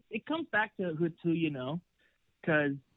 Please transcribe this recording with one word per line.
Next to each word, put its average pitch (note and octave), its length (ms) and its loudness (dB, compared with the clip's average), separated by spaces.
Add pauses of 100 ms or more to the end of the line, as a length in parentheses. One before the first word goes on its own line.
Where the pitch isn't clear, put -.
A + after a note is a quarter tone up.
(100)
it A3 160 -8
comes D#4 260 -2
back G#3+ 240 0
to F3 180 -2
who, E3 140 2 (140)
to, E3+ 100 0
you D#3+ 180 2
know, C#3 300 -4 (640)
'cause D3 280 4 (240)